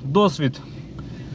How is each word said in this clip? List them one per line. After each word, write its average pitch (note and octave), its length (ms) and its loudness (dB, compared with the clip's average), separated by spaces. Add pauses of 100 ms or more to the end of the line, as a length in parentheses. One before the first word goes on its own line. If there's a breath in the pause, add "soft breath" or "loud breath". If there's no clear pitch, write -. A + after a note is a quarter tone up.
досвід. D3 560 4 (760 loud breath)